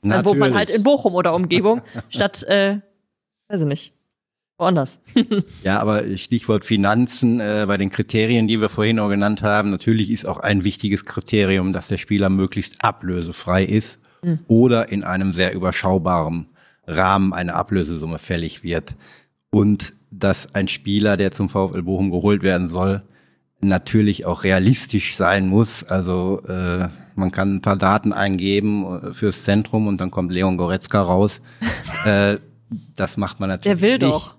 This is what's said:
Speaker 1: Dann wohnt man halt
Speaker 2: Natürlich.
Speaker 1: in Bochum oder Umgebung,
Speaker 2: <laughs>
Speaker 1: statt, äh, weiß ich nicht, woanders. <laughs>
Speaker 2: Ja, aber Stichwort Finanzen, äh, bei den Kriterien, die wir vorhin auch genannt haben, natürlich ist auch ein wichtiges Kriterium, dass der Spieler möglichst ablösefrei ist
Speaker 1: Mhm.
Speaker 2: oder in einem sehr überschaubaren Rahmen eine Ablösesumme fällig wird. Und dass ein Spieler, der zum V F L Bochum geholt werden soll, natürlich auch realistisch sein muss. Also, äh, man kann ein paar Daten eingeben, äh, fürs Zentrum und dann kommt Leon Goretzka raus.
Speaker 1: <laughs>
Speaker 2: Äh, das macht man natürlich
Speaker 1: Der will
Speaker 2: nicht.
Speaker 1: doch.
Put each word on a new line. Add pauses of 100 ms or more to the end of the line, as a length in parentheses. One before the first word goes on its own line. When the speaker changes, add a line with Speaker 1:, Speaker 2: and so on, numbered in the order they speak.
Speaker 1:
Dann
wohnt
man
halt
Speaker 2:
Natürlich.
Speaker 1:
in
Bochum
oder
Umgebung, (120)
Speaker 2:
<laughs>
Speaker 1:
statt,
äh, (720)
weiß
ich
nicht, (640)
woanders. (140)
<laughs> (220)
Speaker 2:
Ja,
aber
Stichwort
Finanzen,
äh,
bei
den
Kriterien,
die
wir
vorhin
auch
genannt
haben,
natürlich
ist
auch
ein
wichtiges
Kriterium,
dass
der
Spieler
möglichst
ablösefrei
ist (220)
Speaker 1:
Mhm. (100)
Speaker 2:
oder
in
einem
sehr
überschaubaren (400)
Rahmen
eine
Ablösesumme
fällig
wird. (540)
Und (180)
dass
ein
Spieler,
der
zum
V
F
L
Bochum
geholt
werden
soll, (580)
natürlich
auch
realistisch
sein
muss.
Also,
äh, (260)
man
kann
ein
paar
Daten
eingeben,
äh,
fürs
Zentrum
und
dann
kommt
Leon
Goretzka
raus. (180)
Speaker 1:
<laughs>
Speaker 2:
Äh, (560)
das
macht
man
natürlich
Speaker 1:
Der
will
Speaker 2:
nicht.
Speaker 1:
doch.